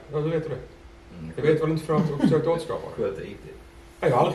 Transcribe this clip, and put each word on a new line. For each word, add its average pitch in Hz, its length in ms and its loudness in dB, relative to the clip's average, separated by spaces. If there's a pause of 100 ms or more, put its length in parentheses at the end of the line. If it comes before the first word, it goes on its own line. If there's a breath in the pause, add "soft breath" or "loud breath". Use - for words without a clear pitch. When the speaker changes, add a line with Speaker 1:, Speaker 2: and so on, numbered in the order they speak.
(120)
Speaker 1:
Ja, 147 80 -2
hur 151 100 0
vet 165 140 0
du - 60 -8
det? 123 60 -4 (640)
Speaker 2:
Mm. 80 160 -12
Speaker 1:
Det - 60 -4
vet 151 200 4
väl 156 100 0
inte 160 140 -2
för 160 100 2
att 156 120 4
du 143 60 -2
har 143 60 -4
försökt 156 280 4
återskapa - 340 -2 (160)
det? 113 60 -2
Speaker 2:
Sköter 98 180 -4
I - 120 -12
T. - 160 -16 (500)
Speaker 1:
Ja, 185 80 2
jag 147 80 4
har 156 100 6
aldrig 185 100 0